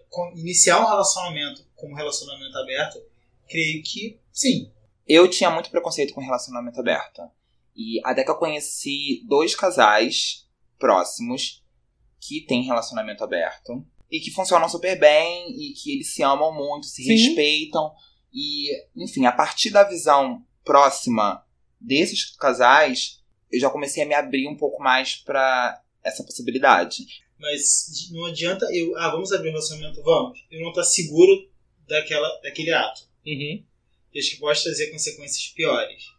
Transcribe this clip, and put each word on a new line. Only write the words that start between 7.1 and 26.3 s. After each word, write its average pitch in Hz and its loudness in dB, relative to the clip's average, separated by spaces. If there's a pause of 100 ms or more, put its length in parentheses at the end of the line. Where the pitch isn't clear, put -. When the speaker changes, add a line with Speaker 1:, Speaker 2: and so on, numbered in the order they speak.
Speaker 2:
E 113 -6
até 131 0
que - 0
eu 151 0
conheci 143 -6
dois 151 2
casais 117 2 (320)
próximos 117 0 (580)
que 151 -10
têm 123 -2
relacionamento 113 -4
aberto 92 -6 (260)
e 160 -6
que 147 -10
funcionam 180 2
super 175 -2
bem 165 6
e 147 -12
que - -10
eles - -6
se 156 -4
amam 147 2
muito, 143 -8
se - -14
Speaker 3:
Sim. 165 2
Speaker 2:
respeitam. 156 2 (400)
E, - -10 (260)
enfim, 151 -2
a 117 6
partir - -4
da 202 6
visão 147 0 (220)
próxima 123 2 (360)
desses 143 -2
casais, 131 4 (300)
eu 120 0
já 135 2
comecei 147 -4
a 143 0
me 147 -2
abrir 135 -2
um 151 -10
pouco 143 -4
mais 131 2
pra 131 0 (220)
essa - -8
possibilidade. 123 2 (340)